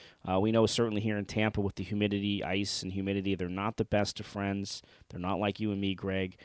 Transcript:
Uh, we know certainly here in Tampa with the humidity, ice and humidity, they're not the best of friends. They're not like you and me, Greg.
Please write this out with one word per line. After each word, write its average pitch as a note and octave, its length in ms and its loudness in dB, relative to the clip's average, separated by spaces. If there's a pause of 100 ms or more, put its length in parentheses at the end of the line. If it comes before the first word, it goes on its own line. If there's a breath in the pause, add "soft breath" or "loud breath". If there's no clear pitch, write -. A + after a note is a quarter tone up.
(260 soft breath)
Uh, F#2 140 2
we A2 120 4
know A2+ 120 6
certainly G#2+ 380 2
here G#2+ 160 0
in G2+ 80 -4
Tampa G#2+ 340 0
with G2 140 0
the G2 100 -6
humidity, G2+ 580 0
ice G2 400 -2
and F#2+ 80 -6
humidity, G2 440 0
they're F2 160 -2
not G2 260 -2
the A2 80 2
best G#2 340 0
of G#2 60 -8
friends. G2 560 -4 (300 soft breath)
They're F2+ 100 -8
not F2+ 180 0
like G#2 220 0
you G#2+ 100 0
and G2 120 -2
me, G2 120 0
Greg. F#2+ 500 -2